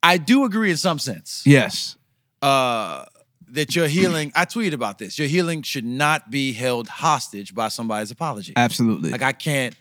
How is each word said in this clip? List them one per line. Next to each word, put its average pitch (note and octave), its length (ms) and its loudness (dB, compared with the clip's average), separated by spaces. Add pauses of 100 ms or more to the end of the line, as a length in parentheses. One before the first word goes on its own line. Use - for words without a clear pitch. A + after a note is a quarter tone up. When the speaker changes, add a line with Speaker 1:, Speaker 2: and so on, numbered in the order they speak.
Speaker 1:
I F3 160 6
do A#3+ 280 4
agree G#3+ 260 0
in D#3+ 60 0
some E3 220 0
sense. - 460 -8
Speaker 2:
Yes. C3+ 500 4 (460)
Speaker 1:
Uh, A#2+ 640 0 (440)
that C#3+ 260 -4
your E3+ 120 2
healing, D#3+ 480 2
I E3+ 100 4
tweeted G#3 280 -2
about A2+ 240 -4
this, G2+ 200 -10
your D3+ 100 -2
healing E3 340 0
should A#2+ 240 -6
not D3 440 0
be C3+ 240 -2
held A#2+ 340 -2
hostage A#2+ 680 -2
by A2 140 -2
somebody's G#2+ 420 -6
apology. A#2 440 -8
Speaker 2:
Absolutely. A2+ 560 0
Speaker 1:
Like, B2 100 -6
I C3 120 2
can't C3+ 480 -4